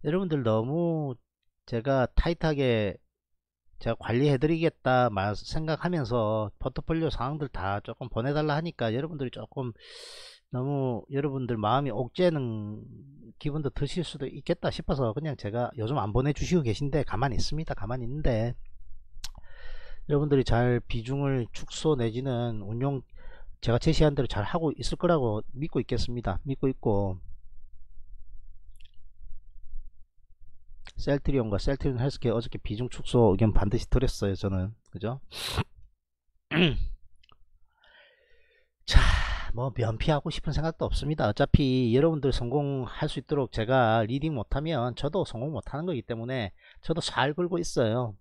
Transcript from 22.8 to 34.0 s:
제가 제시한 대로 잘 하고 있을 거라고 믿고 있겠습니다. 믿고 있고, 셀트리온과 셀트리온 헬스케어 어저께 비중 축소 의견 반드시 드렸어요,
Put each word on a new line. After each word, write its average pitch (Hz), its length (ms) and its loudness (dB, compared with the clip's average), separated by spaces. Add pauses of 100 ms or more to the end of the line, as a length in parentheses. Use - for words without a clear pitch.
제가 120 180 2
제시한 156 340 6
대로 135 140 0
잘 104 160 -2
하고 165 340 0
있을 127 180 -2
거라고 131 460 2 (100)
믿고 139 280 -2
있겠습니다. 117 640 0
믿고 135 240 0
있고, 101 500 2 (3750)
셀트리온과 135 600 2
셀트리온 - 420 0
헬스케어 123 360 0
어저께 113 240 -2
비중 117 300 -4
축소 117 420 4
의견 101 220 4
반드시 - 360 4
드렸어요, 107 460 2